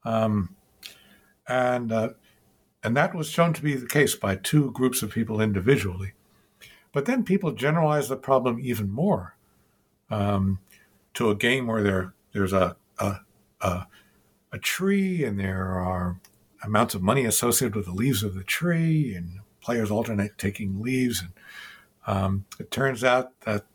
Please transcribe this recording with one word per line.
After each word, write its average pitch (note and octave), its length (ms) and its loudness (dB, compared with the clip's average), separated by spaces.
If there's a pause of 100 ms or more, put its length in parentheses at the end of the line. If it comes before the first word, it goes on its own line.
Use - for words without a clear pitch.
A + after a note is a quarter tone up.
Um, A2 500 0 (880)
and, B2 460 0
uh, A2 180 0 (720)
and A2+ 140 0
that F3 180 2
was D#3+ 160 -6
shown E3+ 220 2
to D#3 100 -4
be C#3+ 140 0
the B2+ 100 -6
case C#3 300 2
by G2 220 -2
two C#3 340 2
groups B2+ 320 0
of G#2 80 -6
people A2 300 -2
individually. G2 720 2 (800)
But C#3 120 -2
then B3 200 0
people F#3 260 0
generalized D3 580 0
the B2+ 60 -4
problem B2 460 0
even A2 280 -2
more, A2+ 460 0 (760)
um, G2+ 500 2 (560)
to A#2 140 2
a G#2 60 4
game B2 320 0
where A2 160 0
there, F#2+ 300 0 (180)
there's G2 220 0
a, F2+ 240 2 (200)
a, G2 220 -4 (420)
a, F2+ 260 -2 (640)
a - 80 -12
tree, F#3+ 640 0
and G#2 160 -2
there F#2+ 280 -2
are F2+ 520 -2 (440)
amounts G#2+ 320 2
of G2 60 -4
money A#2+ 240 2
associated A#2 500 0
with G2+ 100 -4
the F2 80 -12
leaves A2 300 0
of G2 100 -4
the F#2+ 100 -8
tree, D#3+ 720 0
and F2 240 -10 (220)
players A2+ 300 0
alternate G#2 460 -2
taking G2 440 -4
leaves. B2 400 0
And, F2 100 -12 (760)
um, G2 380 0 (140)
it - 120 -12
turns B2+ 320 -2
out B2+ 380 2
that G#2+ 340 -4